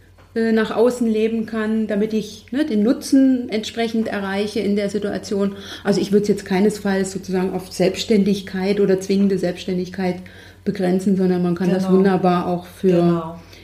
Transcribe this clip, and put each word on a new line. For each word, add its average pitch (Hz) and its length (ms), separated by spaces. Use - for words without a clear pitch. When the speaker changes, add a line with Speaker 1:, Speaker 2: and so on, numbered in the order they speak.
Speaker 1:
äh, 226 160
nach 220 240
außen 240 320
leben 220 380
kann, 220 420
damit 214 260
ich, - 380
ne, 294 140
den 214 180
Nutzen 262 640
entsprechend 226 580
erreiche 202 520
in 202 160
der 202 140
Situation. 196 680
Also 202 180
ich 170 100
würde 208 120
es 208 60
jetzt 196 160
keinesfalls 196 640
sozusagen 185 420
auf 180 180
Selbstständigkeit 190 1080
oder 190 200
zwingende 196 400
Selbstständigkeit 180 800
begrenzen, 185 520
sondern 185 240
man 175 140
kann 180 160
das 190 140
Speaker 2:
Genau. 185 120
Speaker 1:
wunderbar 180 500
auch 180 200
für - 220
Speaker 2:
Genau. 170 500